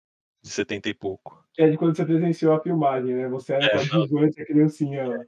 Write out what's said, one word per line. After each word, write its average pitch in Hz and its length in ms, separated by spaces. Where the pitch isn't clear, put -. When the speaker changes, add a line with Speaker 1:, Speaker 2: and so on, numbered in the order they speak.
Speaker 1:
De - 80
setenta 104 400
e 104 40
pouco. - 480
Speaker 2:
Que 160 80
é 156 80
de 156 80
quando 165 180
você 175 80
presenciou 160 500
a 156 80
filmagem, 135 520
né? 127 140
Você 131 260
era 139 100
Speaker 1:
É, 135 120
não. 143 120
Speaker 2:
coadjuvante, 147 540
a - 40
criancinha 147 640
lá. 120 80